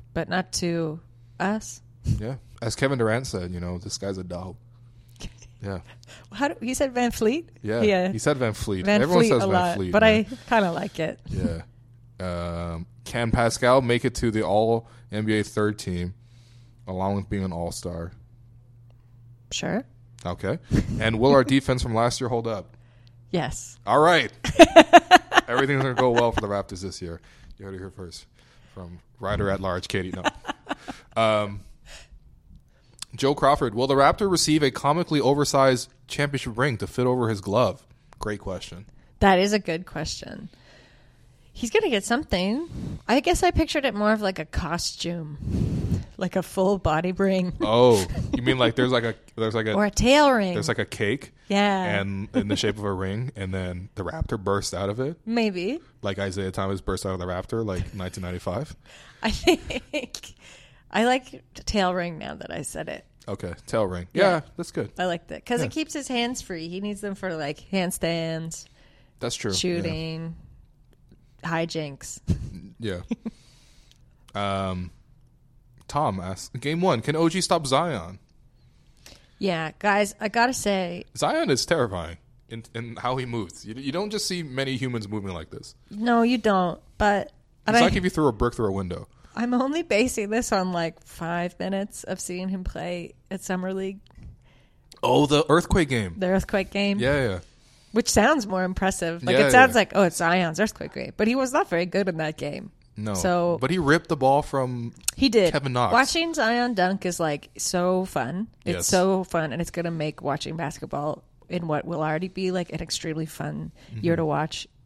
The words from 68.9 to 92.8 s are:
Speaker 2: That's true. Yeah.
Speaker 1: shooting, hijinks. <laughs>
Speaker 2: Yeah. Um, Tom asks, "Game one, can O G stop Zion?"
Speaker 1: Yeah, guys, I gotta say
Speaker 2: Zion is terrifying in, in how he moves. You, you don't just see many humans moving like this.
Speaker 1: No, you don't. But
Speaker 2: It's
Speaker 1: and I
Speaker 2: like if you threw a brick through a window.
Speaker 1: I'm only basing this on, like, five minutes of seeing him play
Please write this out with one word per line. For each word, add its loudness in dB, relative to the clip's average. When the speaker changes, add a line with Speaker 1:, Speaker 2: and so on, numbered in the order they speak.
Speaker 2:
That's -6
true. -4
Yeah. -2
Speaker 1:
shooting, -4
hijinks. -6
<laughs> -2
Speaker 2:
Yeah. -6
Um, -4
Tom -2
asks, -10
"Game -4
one, 2
can -2
O 4
G -2
stop 0
Zion?" 0
Speaker 1:
Yeah, -2
guys, 2
I -4
gotta 2
say -4
Speaker 2:
Zion 0
is 0
terrifying 0
in, -12
in -10
how -2
he -4
moves. -6
You, -12
you -8
don't -4
just -4
see -4
many -4
humans -4
moving -6
like -10
this. -16
Speaker 1:
No, 2
you 2
don't. 2
But 2
Speaker 2:
It's -20
Speaker 1:
and 6
I 8
Speaker 2:
like 4
if 0
you 2
threw 2
a 2
brick 0
through 0
a 0
window. -6
Speaker 1:
I'm -2
only 0
basing 0
this -2
on, 0
like, -4
five -6
minutes -6
of -8
seeing -6
him -6
play -8